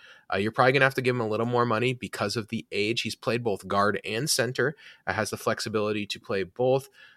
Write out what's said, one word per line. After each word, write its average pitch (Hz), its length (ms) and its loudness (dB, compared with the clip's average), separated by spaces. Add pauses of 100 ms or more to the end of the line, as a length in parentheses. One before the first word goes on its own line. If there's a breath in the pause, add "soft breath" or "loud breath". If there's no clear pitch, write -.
(340 soft breath)
Uh, 95 40 0
you're 107 140 0
probably 131 220 4
gonna 135 120 4
have 135 100 2
to 135 60 0
give 123 140 2
him 120 60 0
a 110 80 0
little 110 160 0
more 120 200 2
money 120 280 2
because 104 420 -4
of 110 140 -4
the 107 240 -6
age. 104 300 0
He's 107 120 -6
played 120 280 -2
both 95 240 -2
guard 101 360 2
and 117 260 -4
center, 131 460 0 (320 loud breath)
uh, - 60 -2
has 104 160 -2
the 110 80 -6
flexibility 107 720 -2
to - 120 -10
play 98 240 -4
both. 127 460 0 (260 soft breath)